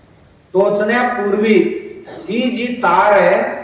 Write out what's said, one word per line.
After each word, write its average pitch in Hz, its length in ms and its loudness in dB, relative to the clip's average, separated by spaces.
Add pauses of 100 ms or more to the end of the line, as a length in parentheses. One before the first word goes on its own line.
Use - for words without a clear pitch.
(540)
टोचण्यापूर्वी 208 1200 0 (500)
ती 240 280 -2
जी 233 100 -6 (120)
तार 196 340 2
आहे, 185 320 4 (200)